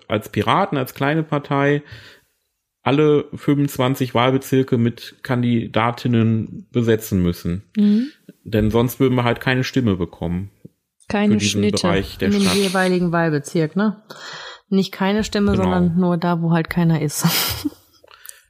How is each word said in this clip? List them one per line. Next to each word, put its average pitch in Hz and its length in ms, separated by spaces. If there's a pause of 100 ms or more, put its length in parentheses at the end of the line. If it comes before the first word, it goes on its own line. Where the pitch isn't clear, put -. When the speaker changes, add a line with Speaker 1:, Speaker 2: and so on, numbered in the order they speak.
Speaker 1:
als 104 220
Piraten, 143 480
als 127 160
kleine 151 300
Partei, 143 600 (1000)
alle 147 500
fünfundzwanzig 135 800
Wahlbezirke 131 640
mit 117 460
Kandidatinnen 117 1500
besetzen 110 520
müssen. 87 400 (120)
Speaker 2:
Mhm. 214 360 (320)
Speaker 1:
Denn 110 260
sonst 117 300
würden 127 160
wir 123 80
halt 117 160
keine 131 240
Stimme 120 320
bekommen 87 560 (560)
Speaker 2:
Keine 208 260
Speaker 1:
für 208 60
diesen - 240
Speaker 2:
Schnitte. 202 240
Speaker 1:
Bereich 98 320
der 196 80
Speaker 3:
In 202 80
dem 202 80
Speaker 1:
Stadt. 185 120
Speaker 3:
jeweiligen 185 560
Wahlbezirk, 160 640
ne? 202 280 (640)
Nicht 190 220
keine 202 320
Stimme, 202 300
Speaker 1:
Genau. 185 100
Speaker 3:
sondern 180 360
nur 175 180
da, 170 260
wo 165 80
halt 165 180
keiner 165 320
ist. 151 240
<laughs> - 500 (760)